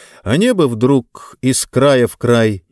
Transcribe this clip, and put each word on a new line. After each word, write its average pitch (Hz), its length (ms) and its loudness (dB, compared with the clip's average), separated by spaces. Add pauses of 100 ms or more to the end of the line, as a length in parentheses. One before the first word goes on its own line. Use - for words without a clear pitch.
(220)
А 135 160 -2
небо 202 280 0
вдруг 123 760 -2
из 127 240 -2
края 127 400 2
в - 100 -6
край 113 560 -2